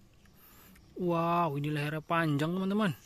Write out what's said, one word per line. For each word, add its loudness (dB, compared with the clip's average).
Wow, 0
ini -2
lehernya -4
panjang, 2
teman-teman. 0